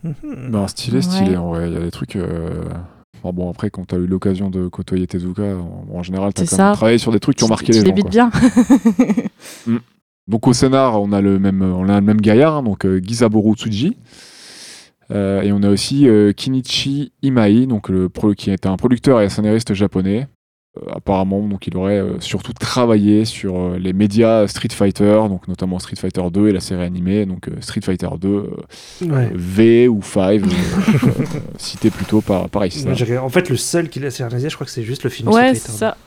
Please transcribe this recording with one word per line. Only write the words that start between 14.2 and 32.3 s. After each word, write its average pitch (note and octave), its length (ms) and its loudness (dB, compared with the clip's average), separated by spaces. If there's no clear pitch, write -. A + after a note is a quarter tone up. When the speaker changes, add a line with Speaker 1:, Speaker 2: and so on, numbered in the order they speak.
Speaker 2:
Euh, G2 300 0
et G2+ 100 0
on G2+ 100 0
a G2+ 80 2
aussi, C3+ 380 4
euh, G#2 240 6
Kinichi C3 800 -4
Imai, A#2+ 440 4
donc A2+ 220 -4
le F#2 200 0
pro-, G#2 260 0
qui - 160 -6
était F#2+ 180 -4
un F#2+ 80 -2
producteur B2+ 440 2
et G#2 60 4
un - 20 0
scénariste G#2+ 440 0
japonais. G2 540 -2
Euh, - 180 -14
apparemment, G2 500 -2
donc, G2+ 220 -6
il F2+ 80 -8
aurait, G2 240 0
euh, G2 180 -6
surtout - 340 -8
travaillé A2 720 2
sur, G2 320 -6
euh, F2+ 220 -4
les F#2 140 -2
médias G#2+ 560 4
Street - 240 -8
Fighter, G#2 560 2
donc F#2+ 180 -6
notamment F#2 320 -6
Street - 180 -12
Fighter F#2 260 -6
deux G2+ 160 2
et G#2 40 4
la F#2 80 0
série F2+ 220 -6
animée, F2+ 420 -2
donc, F#2 240 -8
euh, D#2+ 120 -10
Street - 220 -8
Fighter F2+ 260 -4
deux, G2+ 300 -2
euh, F3+ 40 -4
Speaker 1:
Ouais. C3+ 260 0
Speaker 2:
V A2 540 4
ou G#2+ 160 2
Five, G2 420 0
euh, E3+ 640 0
Speaker 1:
<laughs> - 0 -
Speaker 2:
euh, - 180 0
cité - 340 -2
plutôt G#2+ 300 -2
par, F#2 300 -2